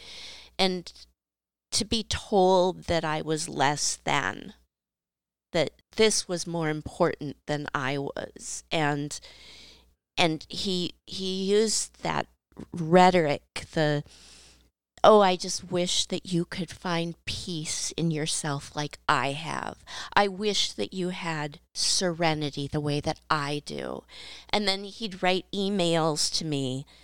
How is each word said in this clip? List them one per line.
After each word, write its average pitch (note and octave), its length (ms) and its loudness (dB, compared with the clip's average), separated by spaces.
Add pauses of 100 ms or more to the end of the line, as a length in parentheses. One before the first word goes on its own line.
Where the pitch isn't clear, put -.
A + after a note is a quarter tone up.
(580)
And F#3 360 -2 (800)
to - 100 0
be G#3+ 200 -2
told F#3 840 2
that E3 180 0
I D#3 180 -2
was D#3 280 -4
less D3 560 0
than, C3+ 480 -2 (1000)
that D#3+ 200 0 (260)
this A3 320 4
was F3 180 -4
more E3 220 -2
important D3+ 640 -2 (120)
than D3 280 -4
I C#3 220 -2
was. - 760 -8
And, D3 480 0 (960)
and D#3+ 300 2
he, F3+ 460 -4 (120)
he F#3+ 380 -6
used G#3 580 0
that D#3+ 260 -2 (440)
rhetoric, E3+ 1000 4
the, D3+ 320 2 (960)
"Oh, G#3 180 10
I F#3 140 6
just F3+ 360 -6
wish F3+ 360 0
that - 240 -6
you E3+ 140 2
could - 240 -8
find E3+ 460 -4 (100)
peace - 720 -6
in E3 140 2
yourself D3+ 640 -4
like D3 240 -6 (100)
I C#3 220 2
have. D3 520 -8 (320)
I G#3 120 4
wish G3 460 -2
that - 200 -6
you F3+ 160 -2
had D#3+ 500 -6 (140)
serenity D#3 920 0
the D3+ 140 -2
way D3 180 0
that D3+ 280 -4
I D3 380 -2
do." C2 380 -8 (460)
And G#3 180 0
then G3 160 0
he'd G3 400 -8
write F#3 320 2
emails E3+ 800 2
to F3 80 -4
me C#3 400 -2 (180)